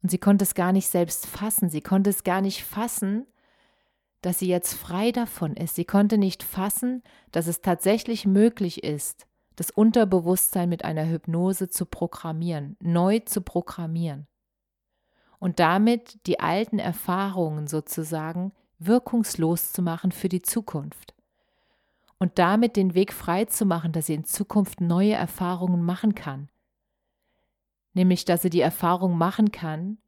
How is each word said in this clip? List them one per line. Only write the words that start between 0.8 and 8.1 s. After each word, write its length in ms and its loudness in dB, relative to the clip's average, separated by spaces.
selbst 380 0
fassen. 420 -2
Sie 140 -4
konnte 280 2
es 140 -4
gar 160 2
nicht 240 -2
fassen, 600 -4
dass 160 -2
sie 100 -2
jetzt 240 0
frei 400 -2
davon 420 -4
ist. 200 -6
Sie 100 -4
konnte 320 4
nicht 260 2
fassen, 600 -4
dass 140 0
es 140 -4
tatsächlich 640 0